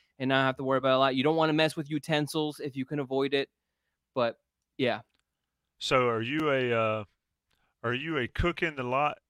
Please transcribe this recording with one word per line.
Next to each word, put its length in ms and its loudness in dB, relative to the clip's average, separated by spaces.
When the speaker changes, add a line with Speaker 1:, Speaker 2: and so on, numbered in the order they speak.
Speaker 1:
and 120 -2
not 160 4
have 100 0
to 80 -8
worry 140 2
about 180 4
a 20 2
lot. 180 4
You 60 2
don't 140 2
wanna 160 2
mess 240 2
with 140 -8
utensils 720 -2
if 160 -10
you 100 -4
can 120 -6
avoid 360 -2
it. 140 -2
But, 260 0
yeah. 240 0
Speaker 2:
So 300 2
are 140 0
you 280 -2
a, 220 2
uh, 320 0
are 100 0
you 240 -4
a 100 0
cook 340 -2
in 140 -2
the 60 -4
lot 360 0